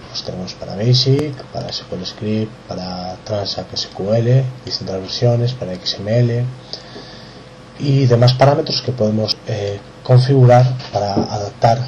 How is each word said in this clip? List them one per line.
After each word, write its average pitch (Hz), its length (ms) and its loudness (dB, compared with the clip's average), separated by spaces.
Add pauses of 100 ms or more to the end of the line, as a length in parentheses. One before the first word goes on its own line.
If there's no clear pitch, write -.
pues - 140 -12
tenemos 90 320 -10
para - 200 -12
Basic, 131 600 2 (180)
para - 160 -8
S - 180 -10
Q - 80 -10
L 90 100 -10
Script, 107 460 -4 (160)
para 90 560 -10
Transact 98 520 -6
S - 180 -6
Q 98 220 -4
L, 123 280 4 (220)
distintas 95 340 -8
versiones, 120 540 0
para 92 220 -8
X - 240 -6
M 104 180 0
L 120 280 2 (1300)
y 139 300 2
demás 120 260 4
parámetros 147 480 2
que - 100 -4
podemos, 107 460 0 (100)
eh, 101 320 -4 (240)
configurar 127 640 6 (260)
para 101 220 -2
adaptar, 113 640 0 (100)